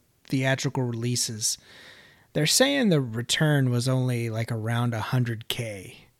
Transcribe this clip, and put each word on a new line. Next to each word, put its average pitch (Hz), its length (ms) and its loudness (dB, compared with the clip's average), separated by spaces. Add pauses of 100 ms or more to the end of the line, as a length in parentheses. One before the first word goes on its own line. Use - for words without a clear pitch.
(280)
theatrical 131 560 0
releases. 117 760 -2 (760)
They're 196 120 0
saying 262 440 4
the 156 100 4
return 131 720 2
was 120 180 0
only, 127 420 0
like, 113 220 -4
around 117 420 -2
a 110 60 -4
hundred 120 480 -2
K, 104 520 -8 (200)